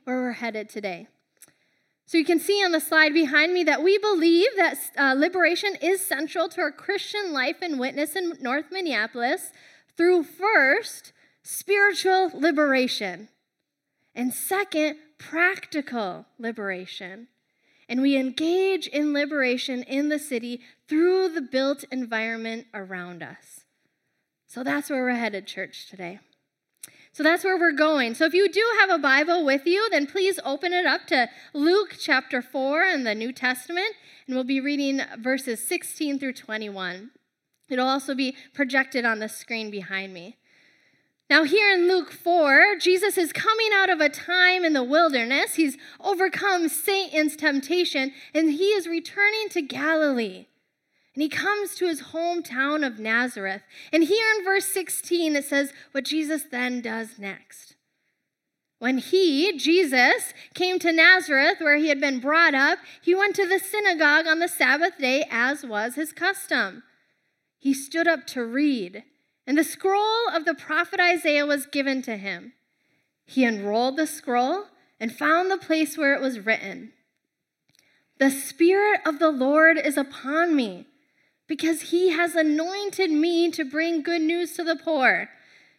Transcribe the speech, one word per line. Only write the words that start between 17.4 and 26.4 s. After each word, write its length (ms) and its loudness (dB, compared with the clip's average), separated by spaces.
And 120 0
we 160 4
engage 680 0
in 280 -2
liberation 720 -2
in 260 -2
the 80 0
city 420 -6
through 420 2
the 100 -6
built 500 -2
environment 840 -6
around 480 -12
us. 420 -20
So 160 -12
that's 280 -4
where 140 -2
we're 100 0
headed, 320 -6
church, 420 -14
today. 300 -14